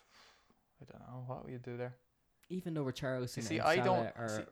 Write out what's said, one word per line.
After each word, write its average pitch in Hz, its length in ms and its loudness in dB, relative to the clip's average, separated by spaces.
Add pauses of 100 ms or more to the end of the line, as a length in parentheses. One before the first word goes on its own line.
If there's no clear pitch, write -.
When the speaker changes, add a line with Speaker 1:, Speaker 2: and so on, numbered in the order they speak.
(800)
Speaker 1:
I 131 100 -18
don't - 100 -18
know 127 260 -12
what 127 240 -6
you'd 127 120 -8
do 123 140 -8
there. 123 180 -4 (540)
Speaker 2:
Even 180 240 -4
though 151 140 2
Richarlison 127 500 -2
Speaker 1:
You 117 60 -2
see, 113 160 0
Speaker 2:
and 131 100 6
Speaker 1:
I 160 80 8
Speaker 2:
Salah 185 80 6
Speaker 1:
don't - 320 4
Speaker 2:
are 117 120 -2
Speaker 1:
see 107 240 0